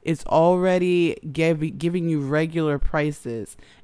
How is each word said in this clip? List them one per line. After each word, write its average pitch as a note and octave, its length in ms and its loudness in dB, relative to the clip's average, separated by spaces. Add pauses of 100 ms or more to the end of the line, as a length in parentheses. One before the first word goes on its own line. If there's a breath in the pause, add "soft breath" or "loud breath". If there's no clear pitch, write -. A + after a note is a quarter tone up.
it's D#3+ 260 -4
already F3+ 880 2 (140)
giv-, D#3 480 0
giving E3+ 300 -2
you D#3 120 0
regular D3+ 580 -2
prices, C#3+ 760 -2 (300 soft breath)